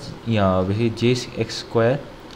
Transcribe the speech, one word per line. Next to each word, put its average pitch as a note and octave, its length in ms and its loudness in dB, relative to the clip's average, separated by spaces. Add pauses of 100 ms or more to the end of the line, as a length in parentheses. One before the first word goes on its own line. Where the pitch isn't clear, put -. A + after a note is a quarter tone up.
(300)
या G2 300 4
वही G2+ 300 2
जे A#2 260 2 (240)
एक्स - 200 -4
स्क्वायर A#2 360 2 (400)